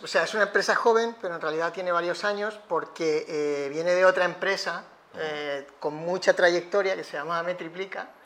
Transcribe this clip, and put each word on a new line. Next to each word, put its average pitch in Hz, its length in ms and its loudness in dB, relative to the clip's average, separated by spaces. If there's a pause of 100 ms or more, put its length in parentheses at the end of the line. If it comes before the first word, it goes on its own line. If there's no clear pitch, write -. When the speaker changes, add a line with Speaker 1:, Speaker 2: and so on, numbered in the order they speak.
Speaker 1:
o - 20 -12
sea, 175 160 0
es 160 140 -2
una 214 80 4
empresa 196 320 2
joven, 233 440 2
pero 180 140 -6
en 160 80 -8
realidad 160 320 -2
tiene 180 180 -4
varios 170 320 0
años, 208 360 -2 (100)
porque, 156 580 -2
eh, 147 440 -2
viene 170 240 0
de 185 100 6
otra 185 200 6
empresa, 180 580 -2 (300)
Speaker 2:
Ujú. 160 100 -8
Speaker 1:
eh, 147 440 -6 (120)
con 151 160 -4
mucha 180 400 2
trayectoria, 175 600 4
que 165 80 -8
se 151 140 -10
llamaba 165 240 -4
Metriplica, 180 680 -8 (160)